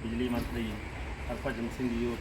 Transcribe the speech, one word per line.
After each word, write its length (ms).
ਬਿਜਲੀ 260
ਮੰਤਰੀ 360
ਹਰਭਜਨ 380
ਸਿੰਘ 120
ਜੀ 320